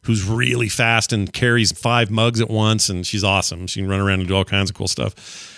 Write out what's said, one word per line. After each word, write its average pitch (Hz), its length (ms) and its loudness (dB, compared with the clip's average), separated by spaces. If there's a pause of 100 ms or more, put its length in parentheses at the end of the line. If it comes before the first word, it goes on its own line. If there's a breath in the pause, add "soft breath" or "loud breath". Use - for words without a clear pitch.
who's 107 200 0
really 120 460 0
fast 113 420 2
and 101 220 -2
carries 117 380 2
five 117 400 0
mugs 113 280 2
at 113 100 0
once, 107 400 2
and 90 180 -4
she's 101 160 -4
awesome. 92 440 0
She - 120 -6
can 95 100 -2
run 98 100 0
around 98 200 2
and 90 80 -2
do 95 80 0
all 95 100 4
kinds 98 240 0
of 95 60 -10
cool 98 120 -4
stuff. - 280 -2 (420 loud breath)